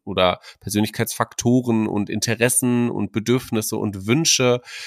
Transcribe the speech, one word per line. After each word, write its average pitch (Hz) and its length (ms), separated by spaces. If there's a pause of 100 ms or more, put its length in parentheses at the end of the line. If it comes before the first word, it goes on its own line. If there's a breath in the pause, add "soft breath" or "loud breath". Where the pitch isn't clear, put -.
oder 92 360 (200 loud breath)
Persönlichkeitsfaktoren 113 1300
und 98 220
Interessen 120 840
und 101 220
Bedürfnisse 113 640
und 98 280
Wünsche 123 560 (260 loud breath)